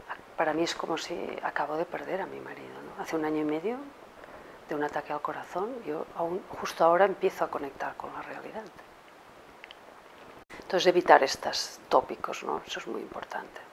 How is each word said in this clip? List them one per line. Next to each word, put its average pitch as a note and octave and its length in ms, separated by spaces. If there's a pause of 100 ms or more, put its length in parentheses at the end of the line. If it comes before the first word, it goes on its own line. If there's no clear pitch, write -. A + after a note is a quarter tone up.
(360)
Para D#3 180
mí D#3+ 80
es E3 120
como E3+ 220
si - 180 (280)
acabo D3 340
de E3 80
perder D3 380
a F3 40
mi C#3 140
marido, - 340 (120)
¿no? - 160
Hace - 140
un D#3 100
año D#3 160
y - 20
medio D#3+ 320 (920)
de - 60
un D3 80
ataque D3 300
al D3 80
corazón, G3+ 640
yo D3+ 220 (100)
aún, E3+ 320
justo - 360
ahora F3 200
empiezo F#3+ 400
a D#3 60
conectar C#3+ 460
con - 180
la C#3+ 80
realidad". - 420 (2000)
Entonces, F#3 140
evitar F3 360
estos - 640
tópicos, - 580
¿no? - 220
Eso - 140
es - 60
muy A2+ 160
importante. - 580 (120)